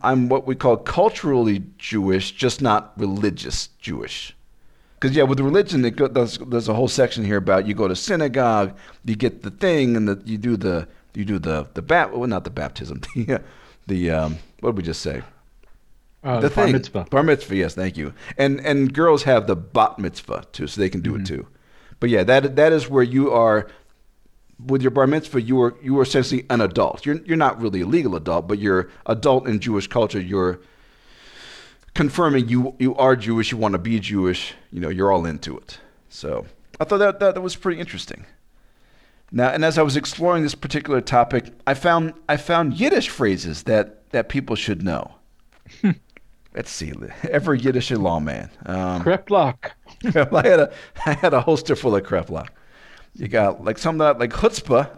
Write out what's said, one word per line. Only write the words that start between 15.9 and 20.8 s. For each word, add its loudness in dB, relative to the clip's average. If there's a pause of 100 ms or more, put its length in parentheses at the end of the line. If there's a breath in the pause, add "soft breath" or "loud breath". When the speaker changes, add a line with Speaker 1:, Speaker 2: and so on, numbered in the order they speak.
Speaker 2:
Uh, -2
Speaker 1:
The 2
Speaker 2:
bar 2
Speaker 1:
thing. 4
Speaker 2:
mitzvah. -4
Speaker 1:
Bar 4
mitzvah, 0
yes, -2
thank -6
you. -8 (240 loud breath)
And, 0
and 2
girls 4
have 4
the 0
bat 0
mitzvah -8
too, -8
so -8
they 2